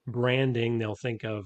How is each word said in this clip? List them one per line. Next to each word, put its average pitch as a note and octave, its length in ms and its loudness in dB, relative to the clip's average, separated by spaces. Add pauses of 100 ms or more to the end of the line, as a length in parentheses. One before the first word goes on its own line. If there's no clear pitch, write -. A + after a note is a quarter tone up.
branding. A#2+ 720 2
They'll G#2+ 160 -2
think A#2 280 -6
of, G#2+ 220 -6